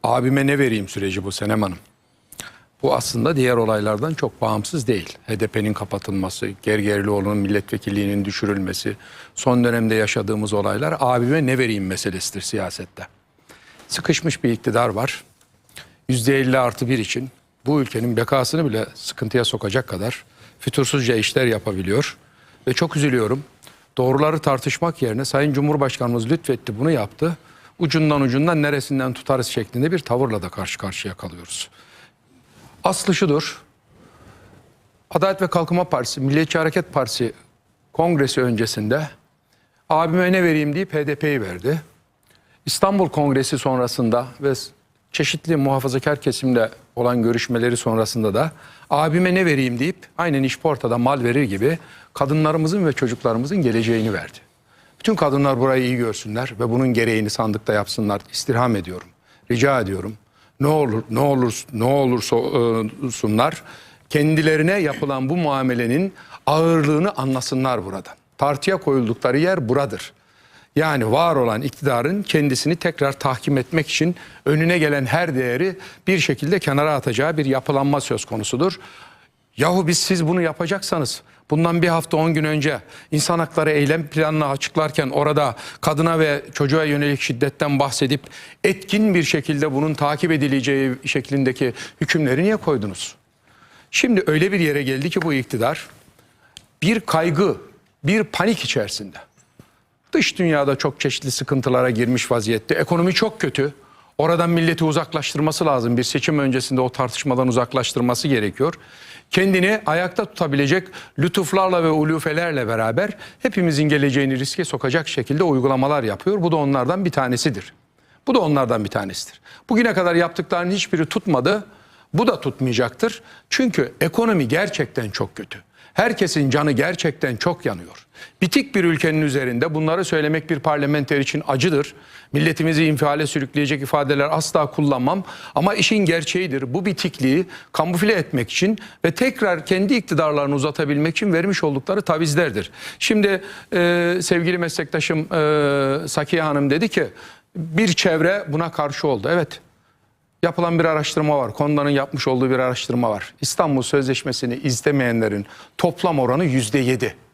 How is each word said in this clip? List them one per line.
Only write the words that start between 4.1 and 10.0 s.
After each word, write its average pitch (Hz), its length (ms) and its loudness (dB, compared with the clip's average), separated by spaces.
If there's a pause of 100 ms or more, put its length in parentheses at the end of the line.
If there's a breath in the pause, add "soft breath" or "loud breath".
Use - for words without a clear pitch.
çok - 280 -6
bağımsız 110 460 -2
değil. 101 300 -2 (100)
H 107 120 -4
D 107 80 0
P'nin 107 260 -2
kapatılması, 98 760 -6 (120)
Gergerlioğlu'nun 104 760 2
milletvekilliğinin 101 880 0
düşürülmesi, 101 720 -2 (380 loud breath)
son 123 280 2
dönemde 113 320 2
yaşadığımız 107 580 -2